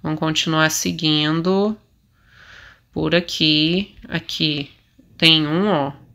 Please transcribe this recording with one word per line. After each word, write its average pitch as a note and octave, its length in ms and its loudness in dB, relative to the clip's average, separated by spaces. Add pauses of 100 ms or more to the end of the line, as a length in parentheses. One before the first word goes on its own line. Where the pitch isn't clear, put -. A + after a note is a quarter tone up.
Vamos D#3 200 -4
continuar D#3 500 0
seguindo. E3 1040 0 (1160)
Por D#3 220 -4
aqui. E3 800 0 (120)
Aqui D3+ 600 -4 (480)
tem D#3+ 280 4
um, E3+ 200 0
ó. D3 260 0 (220)